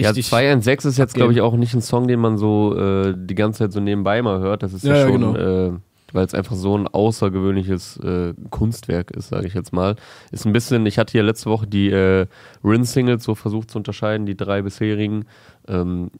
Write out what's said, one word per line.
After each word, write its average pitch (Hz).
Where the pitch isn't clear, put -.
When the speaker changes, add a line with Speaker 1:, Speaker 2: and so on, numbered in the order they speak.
Speaker 1:
richtig 113
Speaker 2:
zwei 131
eins 127
sechs 131
ist 135
jetzt, 131
Speaker 1:
abgehen. 123
Speaker 2:
glaub 117
ich, 120
auch 117
nicht 117
ein 123
Song, 123
den 123
man 113
so, 104
äh, 98
die 92
ganze 107
Zeit 104
so 104
nebenbei 101
mal 98
hört. 98
Das 95
ist 95
ja 143
Speaker 1:
Ja, 143
ja, 135
Speaker 2:
schon, 127
Speaker 1:
genau. 113
Speaker 2:
äh, 92
weil 95
es -
einfach 101
so 98
ein 101
außergewöhnliches, 95
äh, 90
Kunstwerk 107
ist, -
sag 92
ich 95
jetzt -
mal. 92
Ist -
ein 107
bisschen, 117
ich 104
hatte 113
hier 113
letzte 107
Woche 107
die, 101
äh, 95
Rin-Singles 120
so 110
versucht 110
zu -
unterscheiden, 107
die 98
drei 98
bisherigen, 107
ähm, 90